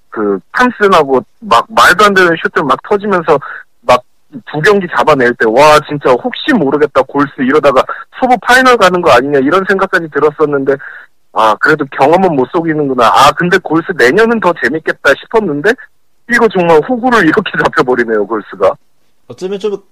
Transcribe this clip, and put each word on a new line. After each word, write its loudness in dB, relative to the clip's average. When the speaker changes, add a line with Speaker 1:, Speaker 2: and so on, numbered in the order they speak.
Speaker 1:
그 -4
탐슨하고 0
막 0
말도 2
안 2
되는 2
슛들 -4
막 -2
터지면서 0
막 0
두 -4
경기 0
잡아낼 0
때, -2
와, 4
진짜 -2
혹시 -2
모르겠다, 0
골스 -4
이러다가 2
소부 2
파이널 4
가는 2
거 2
아니냐, 2
이런 0
생각까지 -2
들었었는데, 0
아, 2
그래도 -2
경험은 2
못 0
속이는구나. -2
아, 4
근데 0
골스 -2
내년은 2
더 0
재밌겠다 -2
싶었는데, -2
이거 2
정말 2
호구를 0
이렇게 0
잡혀버리네요, -2
골스가. -2
Speaker 2:
어쩌면 -10
좀 -6